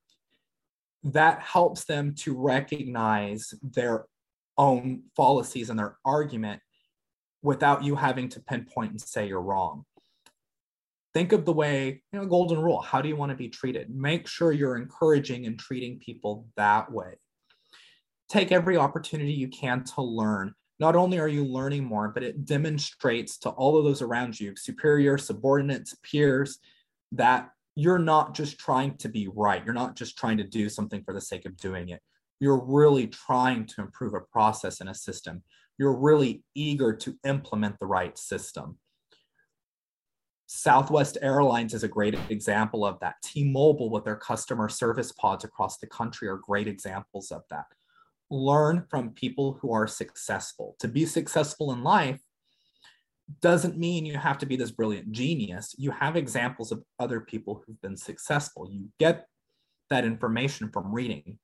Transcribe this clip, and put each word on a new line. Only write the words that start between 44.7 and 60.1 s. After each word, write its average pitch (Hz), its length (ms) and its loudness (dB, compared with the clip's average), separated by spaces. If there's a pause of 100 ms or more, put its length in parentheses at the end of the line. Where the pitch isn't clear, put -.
pods 98 320 -2
across - 360 -6
the - 80 -14
country 113 400 -8
are 95 100 -6
great 101 300 -2
examples 98 640 -10
of 82 180 -12
that. 76 160 -10 (680)
Learn 151 540 4
from 120 220 -4
people 135 500 -4
who 123 100 -4
are 110 160 0
successful. - 920 -10
To - 100 -4
be 143 160 0
successful 151 640 -2
in 120 120 -6
life 151 360 2 (1200)
doesn't 175 360 4
mean 170 280 -2
you 147 120 -8
have 139 220 -2
to 143 60 -4
be 131 120 -2
this 117 140 -4
brilliant 107 420 -4
genius. 113 640 -4
You 135 140 -4
have 151 260 -2
examples 120 560 -4
of 107 100 -10 (160)
other 117 220 -4
people 107 440 -10
who've 113 160 -20
been 98 140 -10
successful. - 720 -6
You 98 200 -14 (100)
get 165 260 2 (640)
that 127 140 2
information 113 640 -2